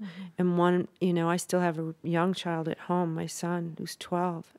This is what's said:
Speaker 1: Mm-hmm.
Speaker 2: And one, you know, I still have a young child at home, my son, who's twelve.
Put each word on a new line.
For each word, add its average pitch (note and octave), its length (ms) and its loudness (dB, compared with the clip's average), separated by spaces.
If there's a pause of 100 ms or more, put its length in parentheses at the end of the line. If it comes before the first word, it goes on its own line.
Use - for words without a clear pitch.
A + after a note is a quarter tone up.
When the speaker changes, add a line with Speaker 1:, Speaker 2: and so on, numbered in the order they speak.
Speaker 1:
Mm-hmm. F#3 200 -12 (180)
Speaker 2:
And F3+ 180 4
one, F3+ 300 4 (120)
you F#3 140 2
know, E3+ 160 2
I F3 80 2
still F3+ 240 0
have E3+ 180 0
a D#3+ 140 -6 (100)
young E3+ 300 2
child E3 340 -2
at - 120 -4
home, F3 340 0
my E3 140 -4
son, E3+ 500 -4
who's - 180 -8
twelve. F3 640 -4